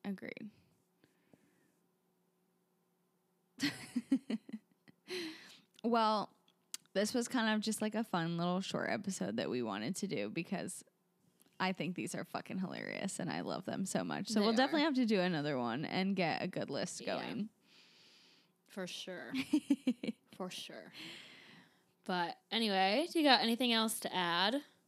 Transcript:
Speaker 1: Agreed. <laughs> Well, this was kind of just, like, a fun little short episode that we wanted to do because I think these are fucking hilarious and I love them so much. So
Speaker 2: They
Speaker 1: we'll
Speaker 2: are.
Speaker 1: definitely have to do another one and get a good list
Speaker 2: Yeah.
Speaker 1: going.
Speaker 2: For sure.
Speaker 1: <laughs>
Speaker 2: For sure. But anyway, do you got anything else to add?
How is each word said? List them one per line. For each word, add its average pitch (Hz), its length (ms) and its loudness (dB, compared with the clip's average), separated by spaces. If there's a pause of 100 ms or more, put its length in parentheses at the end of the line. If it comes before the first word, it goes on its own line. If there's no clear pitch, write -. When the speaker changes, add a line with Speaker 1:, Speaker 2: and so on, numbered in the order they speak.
Speaker 1:
Agreed. 202 440 -8 (3000)
<laughs> 285 100 2 (2000)
Well, 220 480 2 (640)
this 214 180 2
was 240 160 0
kind 220 260 2
of 214 60 2
just, 220 220 -2
like, 214 120 -2
a 220 100 0
fun 170 340 0
little 180 220 2
short - 300 -2
episode - 460 -2
that 73 140 0
we 123 120 0
wanted 107 340 -2
to 202 100 -4
do 107 240 -2
because 170 520 -6 (800)
I 190 120 0
think 175 220 -4
these - 200 -4
are 190 100 -4
fucking - 340 -6
hilarious 57 640 -6
and 165 100 -2
I 82 120 -4
love 90 240 -4
them - 180 -4
so - 180 -2
much. - 260 -4
So 220 60 -4
Speaker 2:
They 220 120 4
Speaker 1:
we'll 226 80 4
Speaker 2:
are. - 20 4
Speaker 1:
definitely 285 280 4
have 311 100 2
to 254 120 4
do 208 140 4
another 151 380 0
one 120 260 0
and 190 320 0
get 165 260 0
a - 40 -2
good - 240 -4
list 139 320 -4
Speaker 2:
Yeah. 92 180 -2
Speaker 1:
going. 104 280 -6 (1200)
Speaker 2:
For 185 180 -6
sure. - 460 -10 (500)
Speaker 1:
<laughs> - 540 -4
Speaker 2:
For 185 140 -6
sure. - 420 -12 (1120)
But 175 300 0 (140)
anyway, 208 600 4
do 330 80 2
you 294 40 6
got 247 180 10
anything 233 300 4
else 226 280 2
to - 140 -4
add? 180 420 2 (320)